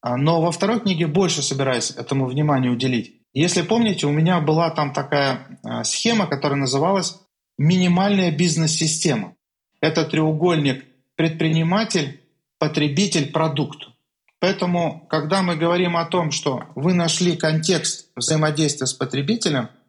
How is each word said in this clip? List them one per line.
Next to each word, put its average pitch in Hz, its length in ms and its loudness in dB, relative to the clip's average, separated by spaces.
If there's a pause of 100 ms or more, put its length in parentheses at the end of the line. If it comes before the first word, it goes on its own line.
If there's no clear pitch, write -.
а, 123 160 -4
но 156 240 2
во 170 100 2
второй 202 300 -2
книге 175 260 -2
больше 160 360 0
собираюсь 131 480 -2
этому 131 360 -4
внимание 131 440 0
уделить. 120 500 -2 (140)
Если 170 280 0
помните, 214 440 0
у 147 60 2
меня 165 280 2
была 156 300 2
там 147 220 -2
такая, 139 720 -2
а, 113 180 -6
схема, 220 440 0
которая 143 320 -2
называлась 151 640 0 (380)
"Минимальная 180 720 4
бизнес-система". 156 1040 0 (460)
Это 156 240 2
треугольник 156 800 0 (320)
"Предприниматель, 165 1040 0 (380)
потребитель, 151 760 0
продукт". 156 560 -2 (520)
Поэтому, 175 680 0
когда 156 320 0
мы 175 140 0
говорим 170 400 0
о 165 80 0
том, 165 260 0
что 135 340 -4 (120)
вы 165 180 2
нашли 175 420 2
контекст 160 760 0
взаимодействия 151 720 0
с - 80 -4
потребителем 139 760 -2 (200)